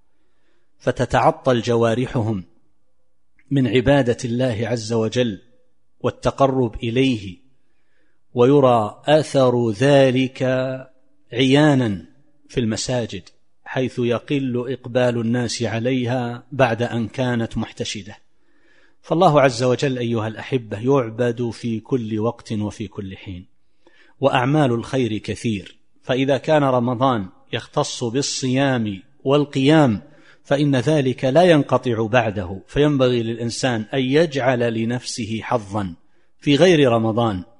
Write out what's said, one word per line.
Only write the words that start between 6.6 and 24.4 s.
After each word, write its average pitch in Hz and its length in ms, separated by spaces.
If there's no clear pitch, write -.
إليه، 113 640
ويرى 123 720
أثر 131 640
ذلك 131 720
عيانا 131 720
في - 120
المساجد، 110 640
حيث 127 340
يقل 123 720
إقبال 120 480
الناس 117 420
عليها 120 920
بعد 120 300
أن 117 260
كانت 120 480
محتشدة. 104 600
فالله 165 380
عز 131 220
وجل 127 360
أيها 117 300
الأحبة 110 500
يعبد 120 720
في 113 300
كل 110 380
وقت 113 340
وفي 104 360
كل 95 280
حين، 95 300
وأعمال 135 520